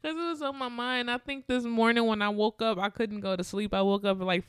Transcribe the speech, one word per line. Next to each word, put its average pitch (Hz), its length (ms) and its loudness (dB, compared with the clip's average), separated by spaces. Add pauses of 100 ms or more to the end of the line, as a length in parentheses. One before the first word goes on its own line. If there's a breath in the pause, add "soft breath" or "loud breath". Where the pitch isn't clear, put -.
'Cause 311 120 -4
it 339 140 -4
was 311 140 -6
on 277 140 -4
my 262 120 -6
mind. 240 420 -2
I 247 80 -2
think 269 300 -10
this 247 160 0
morning 233 420 4
when 214 160 2
I 208 60 2
woke 208 340 0
up, 220 160 2
I 196 120 0
couldn't 208 300 -4
go 190 140 0
to 175 80 -4
sleep. 202 320 -4
I 196 80 2
woke 196 220 2
up 190 160 2
at, 185 60 -2
like, 175 220 0